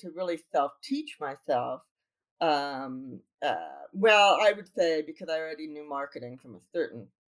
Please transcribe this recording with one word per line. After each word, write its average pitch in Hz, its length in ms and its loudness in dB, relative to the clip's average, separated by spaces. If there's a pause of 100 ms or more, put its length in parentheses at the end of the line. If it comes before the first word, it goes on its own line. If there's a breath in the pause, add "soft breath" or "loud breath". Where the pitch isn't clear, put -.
to 175 100 -14
really 170 280 -6 (140)
self-teach 269 680 -2
myself, 127 640 -4 (580)
um, 135 800 -2 (220)
uh, 80 500 -4
well, 202 480 6
I 208 120 6
would 202 220 -12
say 165 280 2
because 160 280 -14
I 160 80 -2
already 156 300 -8
knew 151 200 -14
marketing 139 500 -10
from 117 180 -18
a - 40 -20 (140)
certain, 117 340 -4 (220)